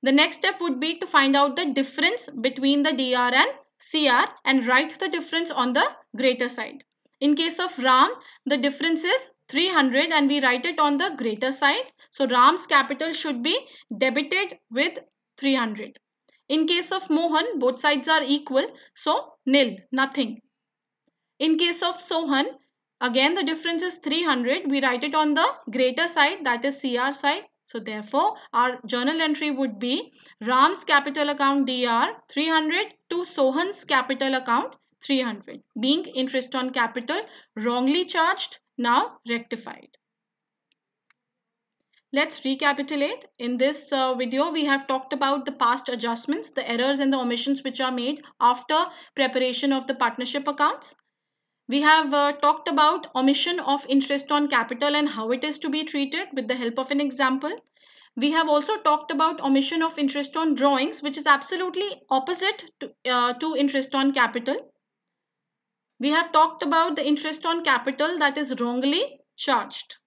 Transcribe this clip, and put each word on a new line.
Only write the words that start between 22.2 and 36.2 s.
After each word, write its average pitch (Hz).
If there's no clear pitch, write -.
again 262
the 370
difference 320
is 359
three 320
hundred. 277
We 277
write 247
it 294
on 302
the 320
greater 254
side, 330
that 233
is 277
C 247
R 262
side. 294
So 233
therefore, 214
our 247
journal 254
entry 302
would 254
be 254
Ram's 262
capital 294
account 277
D 247
R 240
three 302
hundred 320
to 349
Sohan's 311
capital 269
account 262
three 269
hundred, 226
being 277
interest 262